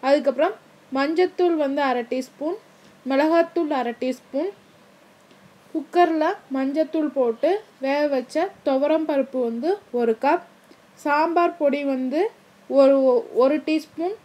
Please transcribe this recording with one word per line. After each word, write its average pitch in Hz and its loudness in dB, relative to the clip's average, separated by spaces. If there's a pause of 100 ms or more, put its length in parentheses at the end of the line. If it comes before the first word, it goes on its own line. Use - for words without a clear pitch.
அதுக்கப்புறம் 277 2 (440)
மஞ்சத்தூள் 339 0
வந்து 277 -2 (100)
அரை 247 -2
டீஸ்பூன், 285 -6 (520)
மிளகாத்தூள் 320 2
அரை 240 -4
டீஸ்பூன். 262 -4 (1200)
குக்கரில் 330 0 (160)
மஞ்சத்தூள் 302 -2
போட்டு 233 0 (360)
வேக 285 0 (100)
வச்ச 269 -2 (220)
துவரம் 294 0
பருப்பு 269 -2
வந்து 233 -4 (300)
ஒரு 233 2 (120)
கப், 330 2 (600)
சாம்பார் 339 0
பொடி 285 0 (140)
வந்து 262 -2 (600)
ஒரு, 269 6 (460)
ஒரு 277 4 (100)
டீஸ்பூன். 311 -4 (100)